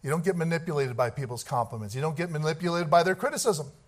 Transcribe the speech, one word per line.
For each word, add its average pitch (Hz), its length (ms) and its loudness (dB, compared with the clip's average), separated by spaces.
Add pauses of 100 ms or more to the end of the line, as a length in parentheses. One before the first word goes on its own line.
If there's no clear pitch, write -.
You 135 60 -4
don't 160 140 0
get 190 120 2
manipulated 160 600 -2
by 120 140 2
people's 123 340 -8
compliments. 113 500 -4
You 131 60 -4
don't 156 160 -2
get 175 120 -4
manipulated 165 600 -2
by 170 140 8
their 185 120 4
criticism. 208 520 0 (200)